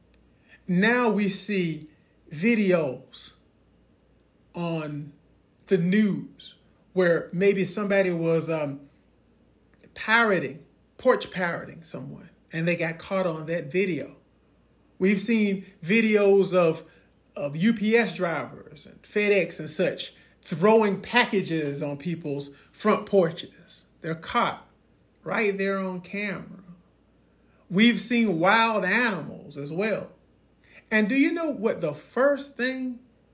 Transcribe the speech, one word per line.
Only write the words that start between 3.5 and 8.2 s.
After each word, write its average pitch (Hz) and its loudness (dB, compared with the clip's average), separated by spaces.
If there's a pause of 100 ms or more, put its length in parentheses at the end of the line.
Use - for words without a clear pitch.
on 151 -6 (540)
the 190 4
news 185 0 (380)
where 175 2
maybe 190 2
somebody 196 0
was, 165 0